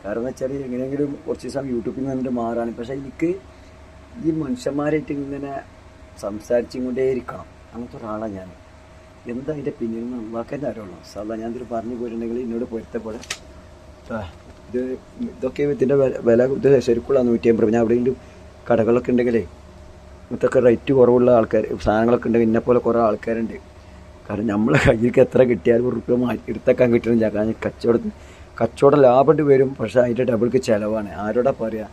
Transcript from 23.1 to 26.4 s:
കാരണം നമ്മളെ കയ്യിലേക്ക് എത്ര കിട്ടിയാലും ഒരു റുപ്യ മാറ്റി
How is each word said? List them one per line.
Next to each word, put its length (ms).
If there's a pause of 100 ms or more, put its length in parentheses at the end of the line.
കാരണം 260
നമ്മളെ 320
കയ്യിലേക്ക് 400
എത്ര 240
കിട്ടിയാലും 400
ഒരു 80
റുപ്യ 240
മാറ്റി 300